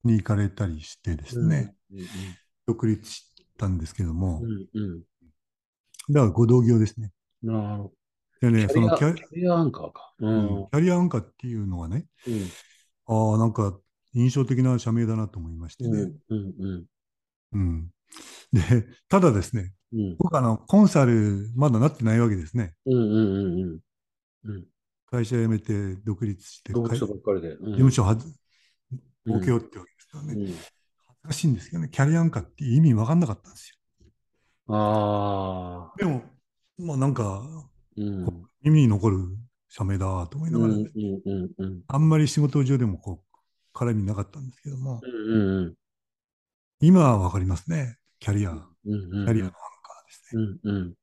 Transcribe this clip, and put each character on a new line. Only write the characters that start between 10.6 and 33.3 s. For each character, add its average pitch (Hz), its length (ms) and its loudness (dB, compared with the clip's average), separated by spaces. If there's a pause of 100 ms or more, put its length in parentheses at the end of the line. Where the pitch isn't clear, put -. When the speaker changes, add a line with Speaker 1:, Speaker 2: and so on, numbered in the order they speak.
Speaker 1:
う - 20 -10
ん、 - 40 -20
キ 139 80 0
ャ 156 40 4
リ 180 100 4
ア 180 40 4
ア 175 40 2
ン 180 80 4
カ 123 120 0
ー - 20 -4
っ - 160 -18
て 127 100 -12
い 120 80 -6
う 104 100 -4
の 90 140 -4
は 82 80 -8
ね、 120 180 -6 (220)
Speaker 2:
う 120 40 -6
ん。 - 20 -2 (760)
Speaker 1:
あ 113 60 0 (220)
ー、 - 20 4
な 113 80 4
ん 110 80 0
か 98 260 -2 (340)
印 123 180 2
象 139 140 0
的 127 160 0
な 127 180 2
社 113 120 -4
名 117 140 0
だ 113 100 -2
な 107 140 -4
と 101 100 -12
思 82 100 -10
い 82 60 -12
ま 80 140 -12
し - 80 -20
て 123 80 -10
ね。 113 40 -2
Speaker 2:
う 110 60 0
ん、 98 220 -4 (120)
う 110 60 -4
ん、 98 240 -8
う 95 80 -8 (100)
ん。 85 80 -14 (680)
Speaker 1:
う 104 60 -2
ん。 85 300 -4 (640)
で、 110 340 4 (220)
た 190 140 4
だ 165 100 6
で 101 100 2
す - 140 -8
ね、 95 180 -6 (200)
Speaker 2:
う 113 40 -4
ん。 95 200 -4
Speaker 1:
僕、 160 200 -2
あ 131 40 2
の、 113 160 2
コ - 240 4
ン 196 80 8
サ 143 160 4
ル 104 500 2
ま 139 140 4
だ 113 100 2
な 139 80 4
っ 151 80 0
て - 80 -6
な 110 100 2
い 113 60 4
わ 117 80 4
け 104 80 0
で 90 100 -6
す 120 120 -6
ね。 95 180 -4 (100)
Speaker 2:
う 131 40 -2
ん、 127 40 2
う 127 40 2
ん、 120 40 2
う 110 40 2
ん、 - 20 0 (540)
う 95 40 -4
ん。 82 140 -10 (720)
う - 80 -10
ん。 - 80 -20 (380)
Speaker 1:
会 120 200 -2
社 120 120 -2
辞 113 100 2
め 110 120 2
て 101 440 -4
独 107 220 -4
立 101 200 -6
し - 180 -20
て、 - 100 -10
Speaker 2:
独 120 180 0
立 117 60 -2
し - 20 -4
た 117 60 -2
ば 101 80 -8
っ 95 80 -12
か 107 120 -2
り 92 80 -2
で。 82 140 -10
Speaker 1:
か - 0 -
い-、 - 40 -20
Speaker 2:
う - 20 -16
ん。 98 60 -12
Speaker 1:
事 107 80 -6
務 131 160 6
所 127 120 2
は 98 120 4
ず-、 120 120 -10
Speaker 2:
う 160 40 -18 (1080)
ん。 - 20 0
Speaker 1:
東 92 80 -2
京 123 100 2
っ 110 40 0
て - 180 -18
わ 90 60 -18
け - 60 -20
で - 80 -20
す - 180 -20
よ 143 60 -16
ね。 151 100 -10
Speaker 2:
う 107 40 -8
ん。 101 100 -6
Speaker 1:
恥 92 40 -8
ず 85 60 -12 (680)
か 151 60 -6
し - 120 -4
い - 20 4
ん 131 60 4
で 92 80 -4
す - 80 -20
け - 80 -8
ど - 40 -4
ね、 78 80 -4
キ - 120 -4
ャ 143 80 4
リ 165 80 2
ア - 20 2
ア 165 40 4
ン 165 60 4
カ 107 120 -4
ー - 20 -12
っ - 20 -12
て - 200 -12
意 131 160 4
味 147 120 6
わ 110 120 2
か 143 80 -2
ん 175 80 4
な - 60 0
か 107 60 -6